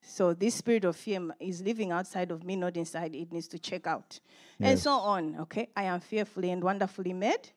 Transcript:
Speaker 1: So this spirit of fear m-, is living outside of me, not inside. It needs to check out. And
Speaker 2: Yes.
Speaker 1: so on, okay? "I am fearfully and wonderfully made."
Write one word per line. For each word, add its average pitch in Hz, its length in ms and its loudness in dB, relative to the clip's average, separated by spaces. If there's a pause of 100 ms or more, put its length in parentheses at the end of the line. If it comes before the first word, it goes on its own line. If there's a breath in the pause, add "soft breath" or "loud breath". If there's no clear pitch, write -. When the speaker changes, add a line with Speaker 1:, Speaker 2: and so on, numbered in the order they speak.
Speaker 1:
So 180 320 2
this 196 220 2
spirit 226 300 2
of 170 120 2
fear 202 200 -4
m-, 175 240 -6
is 180 200 -6
living 208 300 0
outside 180 400 -2
of 165 140 -6
me, 185 120 -2
not 180 200 0
inside. 165 380 -4
It 165 180 -8
needs 165 160 -6
to 160 100 -10
check - 280 -6
out. - 340 -4 (400 loud breath)
And 262 100 6
Speaker 2:
Yes. 262 120 6
Speaker 1:
so 285 100 4
on, 190 480 2
okay? 208 360 -4
"I 202 60 -2
am 180 180 0
fearfully 190 500 -2
and 180 120 -2
wonderfully 190 500 0
made." 220 440 0